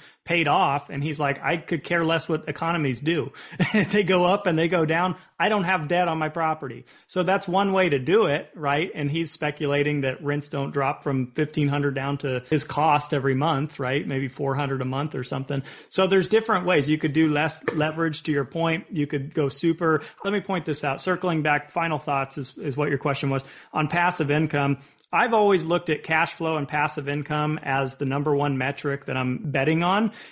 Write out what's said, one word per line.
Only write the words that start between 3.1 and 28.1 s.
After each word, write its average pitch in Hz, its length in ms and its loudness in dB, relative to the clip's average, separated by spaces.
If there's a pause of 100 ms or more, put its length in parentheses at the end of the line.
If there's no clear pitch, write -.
<laughs> - 140 0 (180)
They 208 140 4
go 180 200 4
up 196 220 2
and 160 100 2
they 165 120 2
go 170 160 2
down. 165 320 2 (240)
I 185 80 2
don't 208 160 2
have 170 240 0
debt 175 180 4
on 160 120 0
my 156 100 0
property." 156 560 -4 (240)
So 185 160 0
that's 190 240 0
one 196 240 2
way 185 160 4
to 143 100 2
do 175 280 4
it, 147 280 0
right? 151 400 -2
And 143 160 -2
he's 165 220 -2
speculating 143 720 0
that 131 200 -4
rents 143 260 -4
don't 139 220 -4
drop 143 320 -2
from 131 300 -2
fifteen 151 340 0
hundred 143 300 0
down 139 220 -2
to 127 300 -4
his 151 140 2
cost 147 500 2
every 135 220 2
month, 143 460 -2
right? 135 260 -2
Maybe 135 220 -4
four 135 260 -4
hundred 135 260 -2
a 127 60 -4
month 139 300 -4
or 127 80 -4
something. 135 400 -4 (240)
So 190 180 2
there's 185 220 4
different 214 360 2
ways. 156 240 4
You 151 80 4
could 151 160 -2
do 160 160 4
less 151 360 0 (100)
leverage, 156 480 -2
to 160 100 -2
your 143 120 0
point. 165 440 -2
You 147 200 -2
could 143 260 -4
go 143 140 0
super. 160 540 0 (200)
Let 196 100 -2
me 208 80 0
point 185 240 -4
this 151 200 -2
out. 135 80 0 (100)
Circling 170 400 0
back, 147 280 0
final 165 280 -2
thoughts 135 400 -4
is, - 200 -10
is 135 180 -6
what 147 140 0
your 139 80 0
question 139 320 -2
was. 135 120 0 (300)
On 151 160 0
passive 175 420 2
income, 143 460 2 (340)
I've 220 220 2
always 202 320 4
looked 170 260 0
at 147 140 -2
cash 160 300 0
flow 160 240 -2
and 143 100 -4
passive 147 400 -2
income 151 540 -2
as 135 340 -2
the 147 80 -6
number 143 320 0